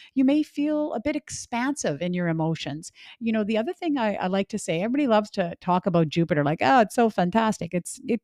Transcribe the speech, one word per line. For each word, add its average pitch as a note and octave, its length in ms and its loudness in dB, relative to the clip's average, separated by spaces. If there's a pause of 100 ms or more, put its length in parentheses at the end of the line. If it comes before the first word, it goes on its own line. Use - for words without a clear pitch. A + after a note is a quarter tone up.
(140)
you C4+ 100 2
may D4 180 4
feel D4+ 520 -4
a A3 80 -6
bit D4+ 160 -2
expansive A#3+ 840 -4
in F3+ 120 -2
your F3 160 0
emotions. D#3+ 640 -4 (260)
You A3+ 140 -2
know, A3 100 0
the G#3+ 140 -2
other B3+ 160 -2
thing D4+ 240 -2
I, A3 160 0
I - 140 -4
like G3 220 0
to G#3 80 -6
say, E3+ 220 -2
everybody B3+ 280 0
loves G#3+ 240 4
to F3 280 -2
talk F3+ 260 0
about E3+ 220 4
Jupiter, D#3 380 2
like, D3+ 160 0
"Oh, B3+ 180 6
it's G#3+ 160 2
so A#3 140 4
fantastic." G3+ 640 0
It's, - 340 -6
it A#3 160 -2